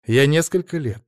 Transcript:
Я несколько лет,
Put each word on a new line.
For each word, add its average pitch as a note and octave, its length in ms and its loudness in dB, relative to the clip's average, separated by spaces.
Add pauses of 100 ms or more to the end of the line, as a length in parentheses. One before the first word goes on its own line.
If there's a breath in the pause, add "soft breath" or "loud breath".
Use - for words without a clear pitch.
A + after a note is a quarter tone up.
Я C3 200 4
несколько E3 500 0
лет, B2+ 320 -6